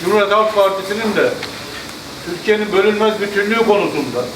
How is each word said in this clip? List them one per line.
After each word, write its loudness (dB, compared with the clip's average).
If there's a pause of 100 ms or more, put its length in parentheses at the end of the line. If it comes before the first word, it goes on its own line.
Cumhuriyet 2
Halk 2
Partisi'nin 0
de 2 (960)
Türkiye'nin 0
bölünmez 2
bütünlüğü 0
konusunda 0 (140)